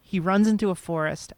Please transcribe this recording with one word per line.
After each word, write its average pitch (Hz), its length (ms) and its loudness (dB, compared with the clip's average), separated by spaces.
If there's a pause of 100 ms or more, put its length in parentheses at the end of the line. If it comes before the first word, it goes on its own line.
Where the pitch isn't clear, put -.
He - 180 -4
runs 196 260 4
into 214 240 2
a 180 40 -2
forest. 156 640 -6